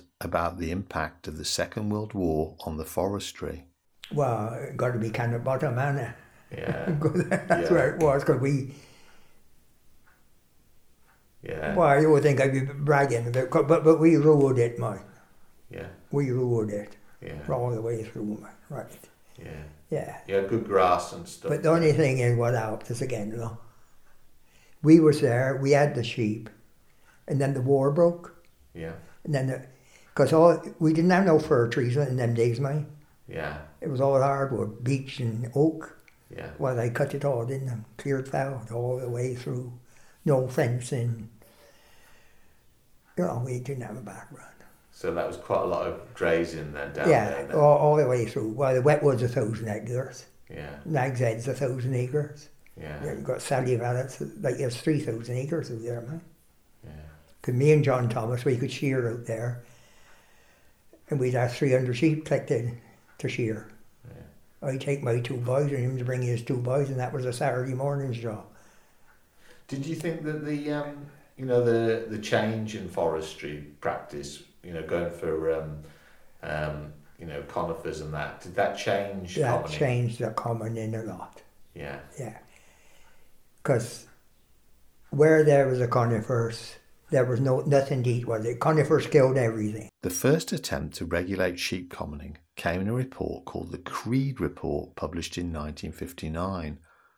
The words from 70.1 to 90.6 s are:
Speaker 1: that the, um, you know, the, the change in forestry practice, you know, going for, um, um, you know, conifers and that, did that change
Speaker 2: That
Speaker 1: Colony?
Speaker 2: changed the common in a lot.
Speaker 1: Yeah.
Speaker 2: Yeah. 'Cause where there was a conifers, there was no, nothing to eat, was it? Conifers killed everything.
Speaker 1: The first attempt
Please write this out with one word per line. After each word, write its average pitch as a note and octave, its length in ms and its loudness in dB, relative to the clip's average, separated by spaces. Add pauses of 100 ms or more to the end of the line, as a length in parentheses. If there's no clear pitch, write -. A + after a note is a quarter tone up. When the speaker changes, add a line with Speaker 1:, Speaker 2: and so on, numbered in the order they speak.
Speaker 1:
that D3+ 220 -6
the, D3 280 -4
um, C#3+ 320 -8 (320)
you C3 80 -8
know, B2 180 4
the, A2+ 460 2
the G#2+ 100 -6
change A2 560 -2
in F#2+ 140 -10
forestry D#2 800 -4 (120)
practice, C#2+ 640 -8 (200)
you F2 100 -12
know, D#2+ 120 -6
going E2+ 260 -2
for, D#2+ 500 -2
um, D2+ 160 -8 (640)
um, D2+ 500 -6 (240)
you E2+ 80 -14
know, D2 180 -10
conifers D#2+ 580 -6
and D2+ 120 -8
that, D2 280 -8
did F2+ 140 -16
that G2+ 220 0
change G2 600 -4
Speaker 2:
That A#2 240 2
Speaker 1:
Colony? - 160 -6
Speaker 2:
changed B2 420 0
the A2+ 120 -2
common A2+ 460 -4
in A2 180 -4
a A2+ 80 -6
lot. F2+ 380 -12 (320)
Speaker 1:
Yeah. C#2+ 260 -10 (200)
Speaker 2:
Yeah. A#2+ 180 -10 (1300)
'Cause - 440 -2 (1040)
where D#3 320 8
there C#3 240 6
was B2+ 140 2
a A#2+ 60 2
conifers, A#2 880 0 (360)
there C3 140 4
was B2 140 0
no, C3 220 2
nothing C3+ 420 2
to B2 60 2
eat, A#2+ 180 0
was A2 180 -2
it? A#2+ 140 -4
Conifers D#3 480 4
killed C3 300 6
everything. A2 520 -2 (120)
Speaker 1:
The - 80 -4
first D#3 420 2
attempt D#2 440 -4